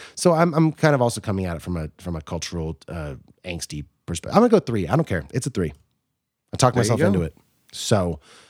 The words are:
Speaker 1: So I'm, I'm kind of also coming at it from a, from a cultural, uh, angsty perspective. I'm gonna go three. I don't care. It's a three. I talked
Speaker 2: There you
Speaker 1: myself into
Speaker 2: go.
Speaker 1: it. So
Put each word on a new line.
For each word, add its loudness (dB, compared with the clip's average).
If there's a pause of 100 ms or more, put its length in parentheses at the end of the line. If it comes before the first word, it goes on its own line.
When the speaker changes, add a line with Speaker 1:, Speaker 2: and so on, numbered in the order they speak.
(140)
Speaker 1:
So 4
I'm, 4
I'm 4
kind 2
of 2
also 0
coming -2
at -4
it -10
from -4
a, -6
from -8
a -8
cultural, -6 (100)
uh, -10 (280)
angsty -10 (200)
perspective. -6
I'm 8
gonna 4
go 6
three. -2
I 0
don't 2
care. -4
It's -4
a -4
three. -2 (800)
I -10
talked 4
Speaker 2:
There 2
you -2
Speaker 1:
myself 2
into 2
Speaker 2:
go. -2
Speaker 1:
it. -10 (360)
So -2 (300)